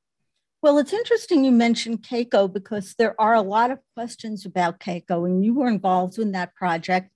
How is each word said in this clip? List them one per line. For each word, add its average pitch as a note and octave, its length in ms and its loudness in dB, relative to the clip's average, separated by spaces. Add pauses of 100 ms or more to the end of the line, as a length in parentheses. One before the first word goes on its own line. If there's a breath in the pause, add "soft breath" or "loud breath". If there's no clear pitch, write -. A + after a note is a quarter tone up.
(600)
Well, D4 180 6
it's C#4+ 140 -2
interesting G#4+ 500 0
you C4+ 80 4
mentioned A#3 520 0
Keiko A#3 480 0
because G3 460 -10
there A3 220 0
are A3 160 4
a A3 60 4
lot A3 300 0
of C4+ 80 -10 (160)
questions A3+ 500 -12
about F3 340 -2
Keiko, F3 460 -4
and F#3 200 2
you A#3 80 2
were C4 140 0
involved F#3 520 0
in G#3+ 120 -2
that F3+ 240 -6
project. F#3 600 -2